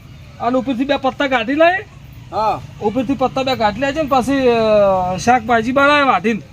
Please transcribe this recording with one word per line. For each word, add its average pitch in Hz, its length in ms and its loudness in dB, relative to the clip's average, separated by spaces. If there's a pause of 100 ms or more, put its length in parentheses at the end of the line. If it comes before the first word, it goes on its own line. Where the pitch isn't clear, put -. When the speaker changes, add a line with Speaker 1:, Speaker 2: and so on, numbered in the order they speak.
(420)
Speaker 1:
અને 247 160 0
ઉપરથી 262 280 -2
બે 294 120 0
પત્તા 277 300 -4
કાઢી 247 260 -2
લઈ. 349 320 2 (460)
Speaker 2:
હા. 196 300 -2 (200)
Speaker 1:
ઉપરથી 220 320 -2
પત્તા 254 300 -2
બે 262 120 -2
કાઢી 214 240 0
લેજે 277 220 -2
ને 302 80 -4
પછી, 262 380 0
અ, 202 680 2
શાકભાજી 233 540 0
બનાવે 277 300 4
વાઢીને. 214 400 0 (120)